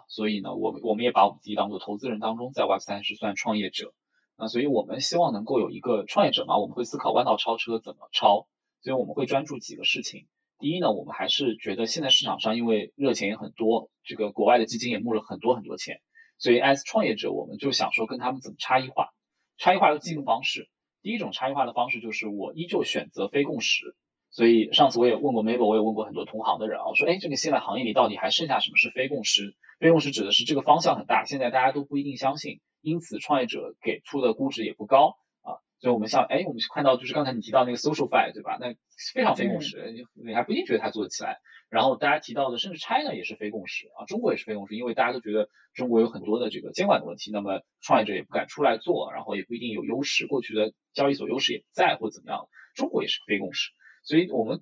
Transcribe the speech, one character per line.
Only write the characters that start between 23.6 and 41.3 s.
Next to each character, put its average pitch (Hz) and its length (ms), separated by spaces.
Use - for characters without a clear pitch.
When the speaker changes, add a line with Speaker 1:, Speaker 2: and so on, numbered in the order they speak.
Speaker 1:
识。 - 340
所 117 160
以 113 240
上 - 180
次 - 80
我 120 100
也 113 80
问 139 180
过 110 100
Mabel， 117 220
我 107 100
也 107 60
问 110 120
过 107 120
很 104 80
多 113 120
同 110 160
行 - 160
的 110 100
人 - 120
啊， - 80
我 - 80
说 - 140
，“哎， 185 100
这 185 80
个 143 80
现 160 160
在 - 80
行 - 200
业 131 40
里 113 80
到 113 160
底 101 80
还 - 160
剩 165 160
下 - 120
什 - 120
么 - 60
是 - 120
非 131 180
共 139 160
识？” 101 320
非 160 120
共 165 80
识 143 120
指 - 120
的 - 80
是 127 140
这 143 100
个 135 60
方 - 180
向 - 160
很 - 100
大， 127 200
现 190 140
在 131 100
大 - 100
家 - 120
都 143 120
不 143 140
一 139 60
定 135 120
相 165 220
信， 131 240
因 160 200
此 - 160
创 - 240
业 247 40
者 - 360
给 - 180
出 - 220
的 117 120
估 135 140
值 120 160
也 107 100
不 110 120
高 123 320
啊。 - 180
所 127 100
以 120 40
我 113 60
们 110 80
像， - 160
哎， 156 240
我 147 60
们 113 80
看 143 120
到 131 100
就 127 100
是 123 80
刚 151 120
才 131 80
你 113 80
提 - 100
到 127 140
那 123 60
个 120 60
SocialFi， - 540
对 - 100
吧？ - 200
那 123 120
非 254 100
常 - 120
非 196 140
共 180 100
识， - 220
Speaker 2:
嗯。 233 140
Speaker 1:
你， - 320
你 226 60
还 - 100
不 - 100
一 - 20
定 359 100
觉 - 60
得 - 80
它 - 120
做 107 120
得 - 60
起 - 140
来。 - 160